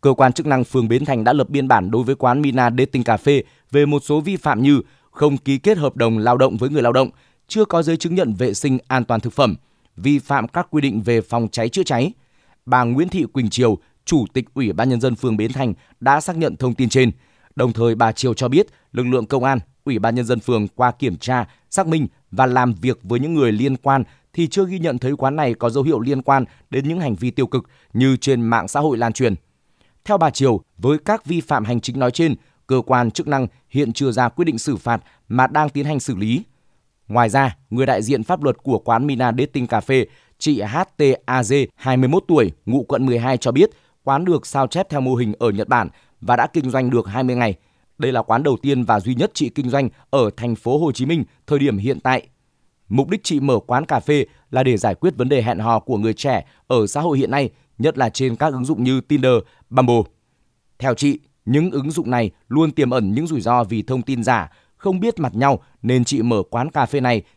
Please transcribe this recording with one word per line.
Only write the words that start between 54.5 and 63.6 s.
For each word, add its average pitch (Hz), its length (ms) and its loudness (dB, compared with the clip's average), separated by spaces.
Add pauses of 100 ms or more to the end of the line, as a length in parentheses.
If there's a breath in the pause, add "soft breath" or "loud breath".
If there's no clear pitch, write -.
là 131 120 0
để 127 140 2
giải 104 180 0
quyết 165 220 -2
vấn 123 120 -2
đề 135 140 2
hẹn 107 160 -2
hò 110 220 0
của 123 180 -4
người 110 160 0
trẻ 123 320 -4 (200 soft breath)
ở 117 200 2
xã 147 140 -4
hội 156 180 0
hiện 131 120 0
nay, 135 200 -2 (280)
nhất 147 200 0
là 123 100 2
trên 120 280 -2
các 151 160 0
ứng 127 120 -6
dụng 127 200 -2
như 131 160 2
Tinder, 131 320 2 (380 soft breath)
Bumble. 120 320 4 (760)
Theo 127 160 0
chị, 143 240 0 (260)
những 151 260 2
ứng 139 200 -4
dụng 151 200 -4
này 120 200 0 (180)
luôn 151 240 2
tiềm 135 180 0
ẩn 110 240 0
những 151 120 -2
rủi 156 140 -4
ro 120 240 2